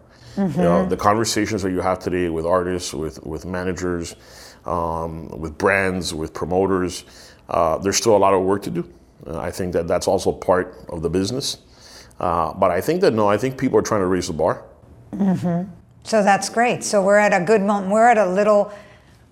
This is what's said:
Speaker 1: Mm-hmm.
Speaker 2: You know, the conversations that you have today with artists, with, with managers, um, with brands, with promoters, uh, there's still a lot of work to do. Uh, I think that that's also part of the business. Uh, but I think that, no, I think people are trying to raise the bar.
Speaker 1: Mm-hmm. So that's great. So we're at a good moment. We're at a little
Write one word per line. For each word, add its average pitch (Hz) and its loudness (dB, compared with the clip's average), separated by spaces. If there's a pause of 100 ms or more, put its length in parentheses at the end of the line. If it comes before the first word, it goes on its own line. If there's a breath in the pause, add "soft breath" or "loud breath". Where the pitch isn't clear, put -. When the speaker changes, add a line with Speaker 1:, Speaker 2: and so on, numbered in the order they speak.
(360 loud breath)
Speaker 1:
Mm-hmm. 185 -2
Speaker 2:
You 180 2
know, 185 4
the 92 -2
conversations 107 0
that 95 -2
you 90 -2
have 92 0
today 90 -2
with 80 -2
artists, 90 -2
with, 76 -8
with 78 -10
managers, 90 -4 (500 loud breath)
um, 82 -6
with 76 -10
brands, 95 0
with 78 -8
promoters, 90 -2 (440 loud breath)
uh, 82 0
there's 95 -2
still 110 4
a - 4
lot 98 4
of 92 2
work 98 0
to - -8
do. 170 -6 (340)
Uh, 78 -8
I 78 -6
think 90 -6
that 85 0
that's 87 0
also 92 0
part - -2
of 82 -10
the 82 -2
business. 98 -2 (600 loud breath)
Uh, 82 0
but 95 0
I 87 0
think 175 -2
that, 185 4
no, 107 4
I 104 4
think 131 -4
people 113 2
are 101 6
trying 104 0
to 92 2
raise 90 0
the 87 -6
bar. 87 -2 (480)
Speaker 1:
Mm-hmm. 185 -2 (320)
So 214 2
that's 196 2
great. 226 0
So 202 2
we're 202 4
at 208 4
a 190 2
good 196 4
moment. 202 -2
We're 226 6
at 226 6
a 196 4
little 202 2 (580 loud breath)